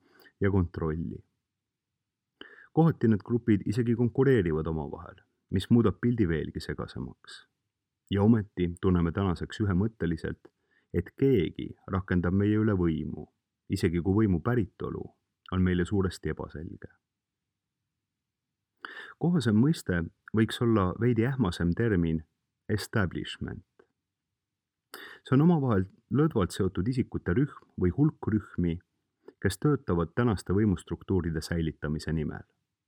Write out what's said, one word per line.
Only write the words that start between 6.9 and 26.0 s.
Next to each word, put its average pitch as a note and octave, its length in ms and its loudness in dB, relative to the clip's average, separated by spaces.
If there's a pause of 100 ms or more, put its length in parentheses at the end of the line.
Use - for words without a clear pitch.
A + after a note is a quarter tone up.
Ja G2 140 2
ometi G2+ 460 2 (100)
tunneme F2 320 2
tänaseks F#2 480 -4
ühemõtteliselt, F2 880 -4 (460)
et F2 160 -2 (100)
keegi B2+ 480 2 (240)
rakendab F2+ 440 0
meie G#2 240 2
üle A2 160 2
võimu, D#2 500 -2 (420)
isegi F2 320 -2
kui G2 240 2
võimu F2+ 200 2
päritolu - 600 -4 (480)
on F#2 120 2
meile F2+ 200 2
suuresti F#2 480 -2
ebaselge. - 560 -12 (2250)
Kohasem C#3+ 360 2
mõiste A2 440 2 (360)
võiks A2 280 0
olla G2+ 360 2
veidi A#2 280 2
ähmasem F2+ 480 0
termin F2 460 0 (460)
establishment. - 1000 -6 (1600)
See - 140 0
on C#3+ 80 6
omavahel C3 420 4 (260)